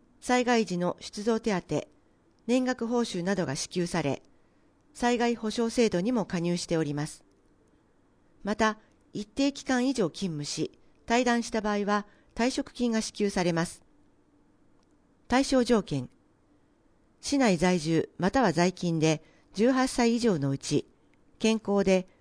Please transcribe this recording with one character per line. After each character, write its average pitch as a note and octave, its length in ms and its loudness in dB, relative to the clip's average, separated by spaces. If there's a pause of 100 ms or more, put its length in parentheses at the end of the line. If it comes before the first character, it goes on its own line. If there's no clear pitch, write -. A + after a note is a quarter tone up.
(200)
災 B3 240 2
害 A3+ 200 2
時 F3 140 -4
の F3 220 -2
出 - 240 -12
動 A3 160 0
手 G3 200 -2
当、 - 280 -6 (580)
年 B3+ 180 2
額 B3 220 -2
報 A#3+ 140 0
酬 F#3 240 -4
な G3 100 0
ど F3+ 120 -2
が C3+ 100 -4
支 - 120 -8
給 F3 200 -4
さ F3 120 -2
れ、 C#3+ 220 -2 (720)
災 A#3+ 240 0
害 A#3+ 160 0
保 G#3+ 160 -6
障 A3+ 220 -2
制 A3+ 180 2
度 F3 100 0
に A3 120 0
も A3+ 120 0
加 F3+ 140 -4
入 F3 180 0
し - 100 -6
て E3+ 100 0
お D#3+ 80 0
り D3 100 -4
ま D3 140 -4
す。 - 160 -20 (1200)
ま G3+ 100 -2
た、 G#3+ 240 0 (340)
一 G#3 140 -8
定 C#4 260 0
期 - 120 -12
間 B3+ 240 0
以 C#4 40 0
上 G#3 160 0
勤 D#3+ 320 -8
務 D3 40 -8
し、 - 340 -6 (260)
退 B3 200 2
団 A#3+ 180 0
し - 80 -10
た A3 100 -2
場 G#3 120 -2
合 G#3 120 -2
は G#3 220 -2 (300)
退 A#3+ 160 0
職 - 200 -6
金 A#3+ 200 -2
が A3 80 0
支 - 120 -6
給 G3+ 160 -2
さ G3 140 -2
れ F3 100 0
ま E3 140 -2
す。 - 160 -14 (1400)
対 B3+ 160 2
象 C4 220 2
条 A3 180 2
件。 B2+ 260 -6 (1120)
市 - 180 -2
内 A3 180 4
在 F3+ 240 2
住 D#3+ 280 0 (100)
ま F3+ 120 0
た C4+ 120 2
は F#3 100 4
在 F3 200 2
勤 E3 280 -2
で、 D#3 200 2 (320)
十 A#3+ 200 2
八 B3+ 160 2
歳 A#3 260 2
以 A#3 60 -2
上 G#3+ 180 2
の C#3 120 0
う C3+ 80 -2
ち、 - 280 -2 (540)
健 A3 200 2
康 G3+ 220 0
で F#3 240 2 (140)